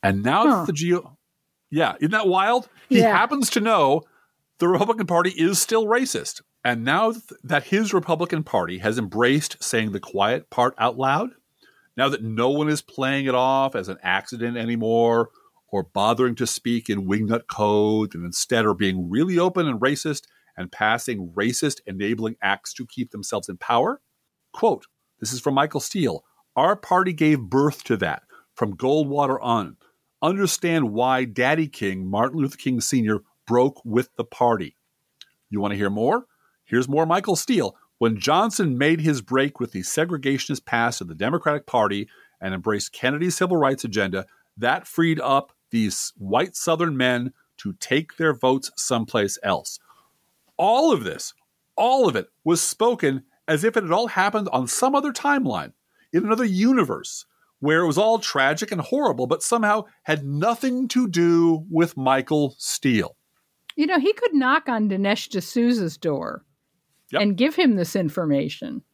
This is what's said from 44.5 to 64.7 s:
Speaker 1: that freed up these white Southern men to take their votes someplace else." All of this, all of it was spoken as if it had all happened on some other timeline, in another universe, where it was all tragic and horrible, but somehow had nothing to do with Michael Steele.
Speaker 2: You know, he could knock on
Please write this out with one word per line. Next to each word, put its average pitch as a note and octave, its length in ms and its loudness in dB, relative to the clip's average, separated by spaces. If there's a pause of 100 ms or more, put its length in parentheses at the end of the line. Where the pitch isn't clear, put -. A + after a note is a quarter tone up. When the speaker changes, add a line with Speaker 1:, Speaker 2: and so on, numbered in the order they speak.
Speaker 1:
that C3 300 -2
freed E3 340 0
up C3+ 320 0 (180)
these A2 460 -2
white A#2 400 -2
Southern E3 400 0
men B2+ 380 0 (240)
to G2+ 160 -8
take - 420 -2
their D#3+ 160 2
votes C3 420 0
someplace A2+ 680 -2
else." - 360 -4 (800)
All A#3+ 320 4
of D#3 140 2
this, - 300 -8 (420)
all B3 320 4
of B2+ 80 0
it F#2 140 -4 (120)
was E3 200 2
spoken E3+ 640 0 (220)
as D#3 160 0
if A3+ 140 2
it A3+ 60 0
had E3 100 -2
all A3+ 160 2
happened G3+ 400 0
on B2+ 180 -2
some C4 280 0
other C#4 180 0
timeline, G#3 640 -2 (380)
in F3+ 120 2
another A3 220 2
universe, G3 800 0 (340)
where D#3 220 2
it F3 40 2
was D3+ 120 0
all A3 200 4
tragic D3+ 540 0
and F#3 80 -4
horrible, D#3+ 460 0
but D3 160 -2
somehow G#3+ 420 0 (200)
had D3+ 200 -2
nothing A#3 640 -2
to B3 180 0
do E3+ 640 4
with E3 260 0
Michael C3+ 600 0
Steele. - 580 0 (600)
Speaker 2:
You D#4 100 2
know, F4 120 2
he F4+ 160 2
could A#4 180 -2
knock C#4 360 2
on A3 200 0